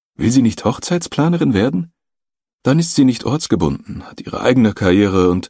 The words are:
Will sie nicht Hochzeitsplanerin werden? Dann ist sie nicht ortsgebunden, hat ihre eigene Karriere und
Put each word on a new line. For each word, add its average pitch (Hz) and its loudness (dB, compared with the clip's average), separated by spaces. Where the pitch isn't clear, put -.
Will - -2
sie 131 2
nicht 113 -2
Hochzeitsplanerin 160 -2
werden? 143 -2
Dann - 2
ist 170 -2
sie 143 4
nicht 127 0
ortsgebunden, 104 -4
hat - -20
ihre - -10
eigene 123 2
Karriere 95 2
und 90 -2